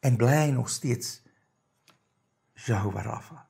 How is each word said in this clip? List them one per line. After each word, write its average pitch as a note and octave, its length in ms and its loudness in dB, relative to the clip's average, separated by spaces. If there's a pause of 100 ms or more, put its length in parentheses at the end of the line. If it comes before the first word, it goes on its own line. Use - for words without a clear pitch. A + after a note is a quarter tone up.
En B2 160 4
bly B2 160 4
hy D3+ 220 4
nog A#2+ 160 -2
steeds - 480 -6 (1500)
Jehovah G2+ 400 -2
Rapha. A2+ 440 -12